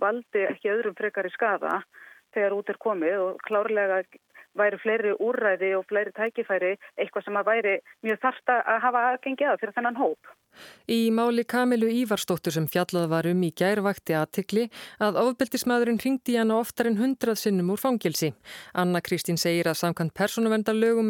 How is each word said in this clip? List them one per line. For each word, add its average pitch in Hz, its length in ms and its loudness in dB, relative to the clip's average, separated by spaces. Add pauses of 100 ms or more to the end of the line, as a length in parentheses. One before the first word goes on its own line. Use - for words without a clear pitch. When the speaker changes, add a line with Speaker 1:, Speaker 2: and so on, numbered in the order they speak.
Speaker 1:
valdi 214 480 -2
ekki 202 260 -4
öðrum 214 240 -4
frekari 196 380 -4
skaða 180 400 0 (580)
þegar 202 240 0
út 202 140 -6
er - 100 -12
komið 190 460 0
og 190 180 -8
klárlega 202 560 0 (540)
væru 202 260 2
fleiri 214 380 2
úrræði 202 580 0
og 185 120 -6
fleiri 208 260 -2
tækifæri 202 600 -2 (200)
eitthvað - 320 -4
sem 208 100 -2
að 202 140 2
væri 214 240 2 (300)
mjög 214 180 -2
þarft 254 320 0
að, 233 160 0
að 220 160 0
hafa 240 240 2
aðgengi 269 380 -2
að 196 120 0
fyrir 208 160 -6
þennan 240 240 -2
hóp. - 320 -2 (540)
Speaker 2:
Í 226 240 2
máli 233 320 2
Kamilu 240 480 2
Ívarsdóttur 208 600 0
sem 160 180 0
fjallað 175 380 0
var 165 180 2
um 180 160 2
í 165 80 0
gær 196 320 2
vakti 190 320 -2
athygli 190 460 0 (420)
að 208 160 0
ofbeldismaðurinn 240 800 0
hringdi 262 320 -2
í 233 80 2
hana 220 160 2
oftar 233 320 0
en 233 80 2
hundrað 233 460 0
sinnum 190 320 0
úr 208 80 -6
fangelsi. 185 480 0 (420)
Anna 175 320 0
Kristín 175 320 -2
segir 170 320 0
að 160 140 0
samkvæmt 165 340 -2
persónuverndarlögum 220 920 2